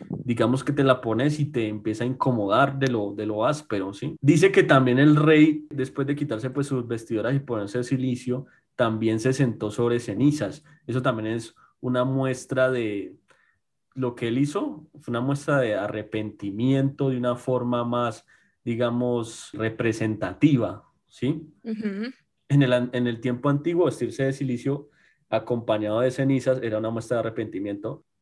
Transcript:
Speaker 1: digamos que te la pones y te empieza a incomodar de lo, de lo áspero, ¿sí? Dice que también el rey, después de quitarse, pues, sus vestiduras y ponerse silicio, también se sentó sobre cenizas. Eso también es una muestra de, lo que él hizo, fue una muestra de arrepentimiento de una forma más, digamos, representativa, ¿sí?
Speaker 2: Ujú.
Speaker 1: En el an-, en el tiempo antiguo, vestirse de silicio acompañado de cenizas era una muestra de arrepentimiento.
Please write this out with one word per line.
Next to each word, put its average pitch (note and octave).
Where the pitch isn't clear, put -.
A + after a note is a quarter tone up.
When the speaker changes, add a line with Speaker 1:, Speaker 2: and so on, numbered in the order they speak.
Speaker 1:
digamos A#2+
que C#3+
te C#3
la C3
pones C3
y C#3+
te A2
empieza G#2+
a B2
incomodar B2+
de C3+
lo, G#2
de G#2+
lo G#2+
áspero, G2+
¿sí? -
Dice E3
que F#3+
también C3
el D3+
rey, D3+
después -
de C#3+
quitarse, B2+
pues, C#3+
sus B2
vestiduras A2+
y C#3
ponerse A#2
silicio, B2+
también A2
se C3
sentó A2+
sobre A#2+
cenizas. A2
Eso A#2+
también A2+
es -
una B2+
muestra C3
de, G#2+
lo B2
que A#2
él A#2+
hizo, G3
fue A#2+
una A#2+
muestra C#3
de A2
arrepentimiento G#2+
de B2+
una B2
forma A#2+
más, A#2+
digamos, A#2+
representativa, A2
¿sí? -
Speaker 2:
Ujú. A3
Speaker 1:
En C#3+
el B2
an-, B2
en B2
el A#2
tiempo B2
antiguo, E3
vestirse B2+
de C3+
silicio C3+
acompañado A2
de C3
cenizas C3
era A2
una A2
muestra A#2
de -
arrepentimiento. G#2